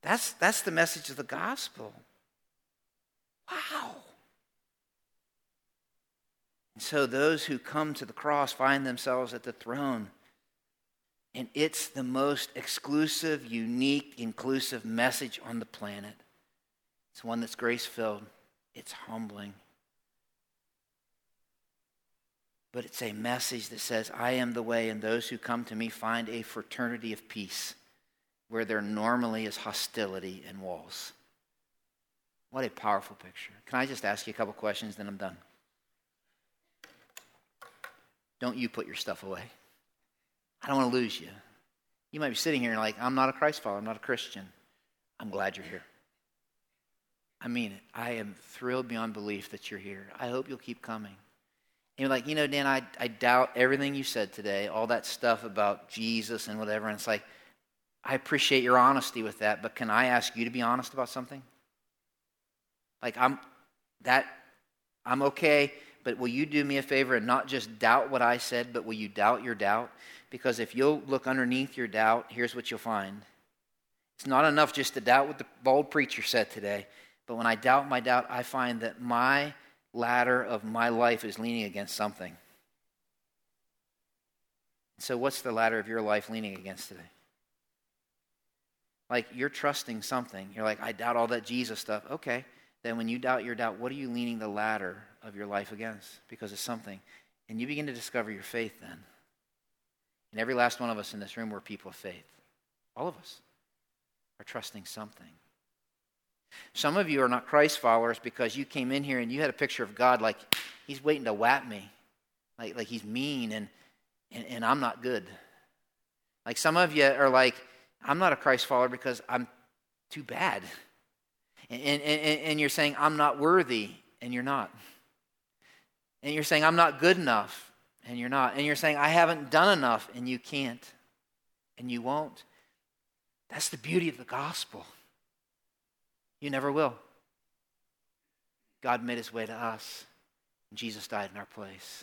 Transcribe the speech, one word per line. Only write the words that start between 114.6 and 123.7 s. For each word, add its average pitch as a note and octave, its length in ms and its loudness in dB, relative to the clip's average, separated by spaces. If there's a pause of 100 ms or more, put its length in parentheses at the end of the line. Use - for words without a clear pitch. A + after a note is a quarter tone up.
I'm C3+ 160 4
not A#2+ 220 -2
good. A#2 260 -2 (1200)
Like, A2+ 100 -4
some D#3+ 200 4
of E3+ 180 6
you D3 100 8
are C#3 260 8
like, C3 240 8 (500)
"I'm C#3+ 140 0
not F3+ 160 6
a - 20 -2
Christ C3 300 4
follower B2+ 220 4
because B2 400 -6
I'm B2 200 -2 (640)
too D3 120 -12
bad." C3+ 400 -2 (1080)
And, B2 100 -10
and, D3 220 0
and, D3+ 380 2
and D3+ 200 0
you're C#3+ 80 4
saying, D3 300 2
"I'm D3+ 180 4
not D3 220 4
worthy," C3+ 520 4 (300)